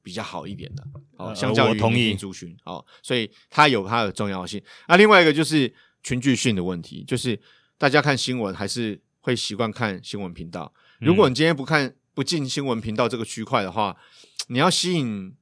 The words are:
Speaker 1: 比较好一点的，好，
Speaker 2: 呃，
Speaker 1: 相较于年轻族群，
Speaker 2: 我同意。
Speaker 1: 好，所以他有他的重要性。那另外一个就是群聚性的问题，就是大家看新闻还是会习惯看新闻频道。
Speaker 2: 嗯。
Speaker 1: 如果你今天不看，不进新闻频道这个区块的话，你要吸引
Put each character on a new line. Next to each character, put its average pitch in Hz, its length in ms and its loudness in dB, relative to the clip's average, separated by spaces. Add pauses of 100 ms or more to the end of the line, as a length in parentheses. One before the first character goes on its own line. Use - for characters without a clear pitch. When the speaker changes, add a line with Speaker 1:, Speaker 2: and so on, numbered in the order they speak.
Speaker 1:
比 90 120 -16
较 104 100 -8
好 87 240 -12
一 101 80 -12
点 - 180 -14
的， - 100 -14 (340)
好， 92 80 -14
Speaker 2:
呃， - 100 -12
Speaker 1:
相 131 180 -2
较 117 220 2
于 - 20 -4
年 113 340 2
轻 98 60 -2
族 98 140 -10
群， 90 180 -14 (140)
Speaker 2:
我 85 80 -14
同 - 20 -12
意。 82 40 -14
Speaker 1:
好， - 80 -18 (180)
所 127 120 -4
以 110 140 -4 (200)
他 151 180 6
有 107 180 2
他 117 180 0
的 98 80 -2
重 104 180 -4
要 92 180 -8
性。 101 160 -12 (240)
那 175 80 6
另 208 140 10
外 190 120 10
一 170 40 8
个 156 80 6
就 156 100 2
是 139 280 0 (300)
群 123 200 -6
聚 131 120 2
性 113 220 0
的 90 80 -2
问 90 180 -4
题， - 240 -16
就 131 120 -4
是 113 200 -4 (400)
大 143 120 2
家 143 120 4
看 135 160 2
新 127 220 -4
闻 95 160 -4
还 101 100 -6
是 107 320 -4 (220)
会 127 160 -2
习 - 180 -6
惯 110 160 -2
看 104 320 -4
新 - 200 -10
闻 90 120 -8
频 85 160 -14
道。 82 240 -12 (280)
Speaker 2:
嗯。 113 40 -4
Speaker 1:
如 160 80 6
果 190 140 6
你 127 80 0
今 151 100 2
天 165 80 4
不 135 120 -6
看， 143 280 0 (200)
不 139 100 -4
进 143 240 -2
新 139 180 -6
闻 120 140 -2
频 110 160 -6
道 117 140 2
这 123 80 -6
个 113 80 -6
区 - 180 -10
块 117 180 0
的 95 80 -4
话， 98 240 -2 (540)
你 123 100 -6
要 160 120 4
吸 180 240 -2
引 107 480 -4